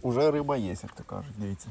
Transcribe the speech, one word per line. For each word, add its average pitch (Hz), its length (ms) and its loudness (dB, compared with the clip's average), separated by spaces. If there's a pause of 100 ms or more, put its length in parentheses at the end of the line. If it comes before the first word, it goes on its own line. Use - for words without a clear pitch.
уже 135 280 4
риба 147 260 2
є, 107 120 0
як - 280 -6
то - 80 -14
кажуть, 98 320 -8
дивіться. 101 340 -6